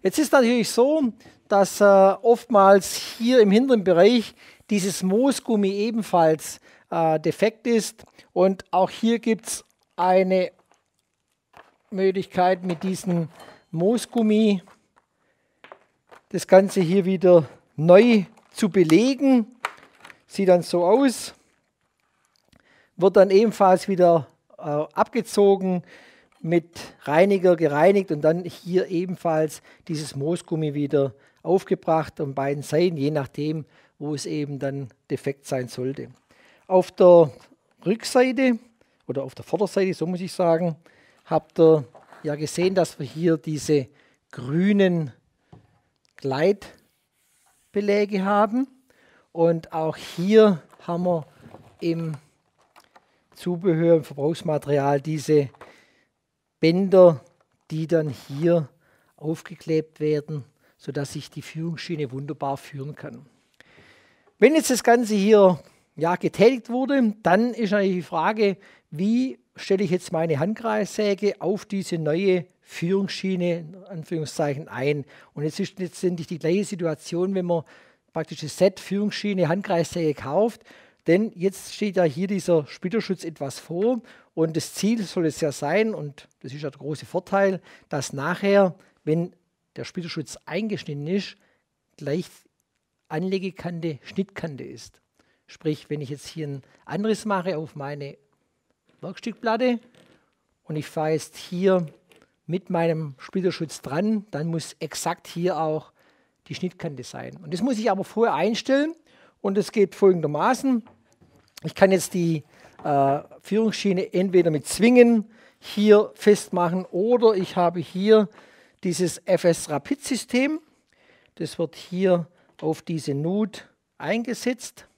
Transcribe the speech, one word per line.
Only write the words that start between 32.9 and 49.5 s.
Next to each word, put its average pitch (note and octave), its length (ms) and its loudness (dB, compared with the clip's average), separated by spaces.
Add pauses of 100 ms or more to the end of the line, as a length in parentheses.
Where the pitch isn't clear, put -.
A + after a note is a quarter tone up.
je C#3 140 -2
nachdem, D3+ 560 -6 (320)
wo D3+ 160 -8
es C#3 140 -10
eben D3 320 -8
dann C#3 300 -8 (200)
defekt - 380 -6
sein B2+ 200 -6
sollte. B2+ 440 -10 (560)
Auf F#3 240 2
der E3+ 400 8 (520)
Rückseite B3 760 0 (480)
oder C3+ 160 -6
auf C3+ 100 -12
der - 120 -18
Vorderseite, F#3+ 500 -2
so E3 100 -4
muss F3+ 160 -6
ich F#3 100 -10
sagen, E3 440 0 (500)
habt - 340 -4
ihr D#3+ 260 6 (360)
ja D3 140 -8
gesehen, E3+ 400 -4
dass F3 240 -2
wir C#3+ 80 -8
hier D#3+ 300 0
diese D3+ 500 -2 (420)
grünen E3+ 840 0 (1040)
Gleitbeläge - 2000 -4
haben. G#3 440 0 (640)
Und E3 420 0